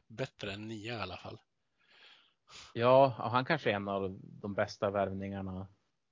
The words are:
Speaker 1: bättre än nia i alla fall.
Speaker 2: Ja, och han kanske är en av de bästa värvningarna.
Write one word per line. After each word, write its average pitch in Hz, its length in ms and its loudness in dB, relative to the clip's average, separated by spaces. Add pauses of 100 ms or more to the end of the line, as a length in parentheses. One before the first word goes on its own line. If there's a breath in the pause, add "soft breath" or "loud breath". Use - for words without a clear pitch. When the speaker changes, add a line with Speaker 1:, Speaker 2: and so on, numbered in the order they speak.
Speaker 1:
bättre 110 460 -8
än 107 140 -10
nia 113 260 -8
i 110 80 -4
alla 90 160 -8
fall. 107 220 -14 (1300 loud breath)
Speaker 2:
Ja, 127 320 8 (180)
och 113 80 -2
han 127 140 2
kanske 143 260 0
är 101 40 2
en 101 120 -2
av 98 340 -2
de 101 320 -10
bästa 104 380 0
värvningarna. 98 760 -4 (440)